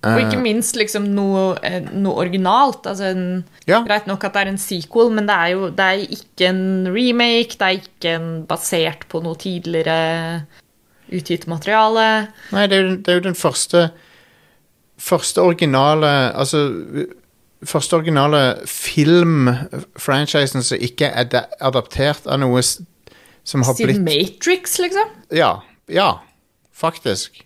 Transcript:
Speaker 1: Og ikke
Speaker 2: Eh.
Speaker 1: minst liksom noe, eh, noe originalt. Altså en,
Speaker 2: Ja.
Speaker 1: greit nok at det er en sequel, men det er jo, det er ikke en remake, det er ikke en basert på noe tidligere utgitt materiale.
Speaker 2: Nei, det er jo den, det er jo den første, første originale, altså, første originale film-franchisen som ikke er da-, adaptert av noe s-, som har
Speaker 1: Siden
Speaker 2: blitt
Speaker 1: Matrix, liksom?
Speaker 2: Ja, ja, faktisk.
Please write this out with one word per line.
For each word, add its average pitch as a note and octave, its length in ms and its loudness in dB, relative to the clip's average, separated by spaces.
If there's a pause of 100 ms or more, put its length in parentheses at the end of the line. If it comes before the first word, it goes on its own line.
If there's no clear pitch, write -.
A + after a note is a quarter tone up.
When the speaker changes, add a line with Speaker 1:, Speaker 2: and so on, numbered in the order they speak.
Speaker 1:
Og A2 180 2
ikke A3 160 0
Speaker 2:
Eh. B3+ 60 -2
Speaker 1:
minst A3+ 340 -2
liksom G#3+ 380 -2
noe, G3 480 0
eh, F3+ 180 -4
noe G3 400 -2
originalt. F#3+ 640 2
Altså G3 220 -6
en, F#3 160 -2 (400)
Speaker 2:
Ja. F#3+ 180 4
Speaker 1:
greit G#3 240 0
nok G3 180 -6
at G3 120 -4
det G3+ 80 2
er F#3+ 80 -2
en G3 100 -4
sequel, A3+ 480 0
men G#3+ 160 0
det G#3 80 2
er E3+ 220 2
jo, F#3+ 160 -2
det F#3 100 -2
er F#3+ 220 2 (100)
ikke - 320 -4
en F#3 160 0 (240)
remake, A#3 720 0
det G3+ 80 0
er F#3+ 140 0
ikke - 340 -6
en E3 140 -4 (160)
basert D#3+ 680 -4
på E3 140 -6
noe E3 100 -6
tidligere E3 1120 -4 (680)
utgitt E3+ 380 -6
materiale. A3 580 2 (460)
Speaker 2:
Nei, G3+ 160 2
det G3 100 4
er F#3+ 60 4
jo F#3 60 0
den, F#3 120 -2
det F#3+ 80 -4
er F3+ 80 4
jo F3+ 80 0
den F3+ 140 -4
første, E3+ 420 2 (1160)
første - 420 0
originale, D#3 680 4 (240)
altså, C#3+ 260 0 (1000)
første D3+ 360 -2
originale D3+ 460 2 (240)
film-franchisen C#3+ 2000 0
som - 140 -2
ikke C3 320 -2
er A#2+ 160 -2
da-, B2 220 -2 (120)
adaptert C3+ 680 -2
av C3+ 120 -2
noe B2+ 220 2
s-, - 160 -2 (680)
som C3 180 0
har B2+ 100 2
Speaker 1:
Siden G3+ 300 2
Speaker 2:
blitt - 20 0 (240)
Speaker 1:
Matrix, - 500 -2
liksom? F#4+ 300 -2 (220)
Speaker 2:
Ja, D3+ 200 2 (360)
ja, F3 240 2 (640)
faktisk. - 720 -6